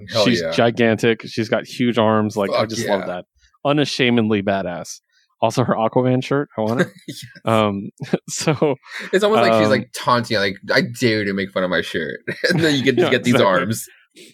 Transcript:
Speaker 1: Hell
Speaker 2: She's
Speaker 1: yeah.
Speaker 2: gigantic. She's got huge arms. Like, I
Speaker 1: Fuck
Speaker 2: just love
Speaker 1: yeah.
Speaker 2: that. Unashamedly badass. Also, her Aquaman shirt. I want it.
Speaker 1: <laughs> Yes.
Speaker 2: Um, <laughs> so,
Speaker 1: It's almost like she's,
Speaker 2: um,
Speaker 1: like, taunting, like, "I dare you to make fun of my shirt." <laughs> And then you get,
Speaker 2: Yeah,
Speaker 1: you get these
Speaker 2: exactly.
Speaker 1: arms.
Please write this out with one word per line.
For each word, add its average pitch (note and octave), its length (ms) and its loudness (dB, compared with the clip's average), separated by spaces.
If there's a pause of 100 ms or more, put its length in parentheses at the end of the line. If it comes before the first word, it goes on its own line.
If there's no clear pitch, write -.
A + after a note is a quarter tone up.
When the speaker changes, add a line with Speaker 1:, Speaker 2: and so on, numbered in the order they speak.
Speaker 1:
Hell G#2+ 160 2
Speaker 2:
She's G2+ 160 2
Speaker 1:
yeah. E2 100 -4
Speaker 2:
gigantic. A2+ 720 2
She's A2 240 -6
got A2 180 -2
huge A#2+ 300 -2
arms. G#2+ 400 2
Like, G2+ 120 0
I A#2+ 120 0
Speaker 1:
Fuck A2+ 80 -4
Speaker 2:
just A2+ 180 -4
love G2+ 140 0
Speaker 1:
yeah. F#2 60 -8
Speaker 2:
that. F2+ 180 -8 (400)
Unashamedly A#2+ 760 2
badass. F#2 600 -4 (400)
Also, A#2 240 0
her C#3 100 0
Aquaman B2+ 480 0
shirt. C#3+ 240 -2 (100)
I A2 40 -4
want A2+ 200 0
it. - 60 -2 (100)
Speaker 1:
<laughs> - 100 -20
Yes. - 160 -14 (220)
Speaker 2:
Um, G#2+ 440 0 (200)
<laughs> - 200 -4
so, D3 460 -2 (380)
Speaker 1:
It's G3 100 2
almost G#3 180 4
like A2+ 120 4
she's, A2 120 4
Speaker 2:
um, G#2+ 40 2
Speaker 1:
like, - 260 0
taunting, A#2+ 420 0
like, G2 180 -2 (180)
"I C3+ 80 2 (180)
dare A2 200 2
you G#2 60 -2
to G2 80 -2
make F#2+ 180 -4
fun F#2+ 120 -2
of F2+ 60 -2
my E2+ 120 0
shirt." D#2+ 400 -8 (120)
<laughs> - 160 -2
And D#3+ 120 0
then D#3 140 2
you C3 80 0
get, C3 140 2
Speaker 2:
Yeah, F4 80 4
Speaker 1:
you C3+ 60 0
get A#2+ 140 2
these B2 100 4
Speaker 2:
exactly. F#2+ 260 4
Speaker 1:
arms. G#2+ 240 -4 (480)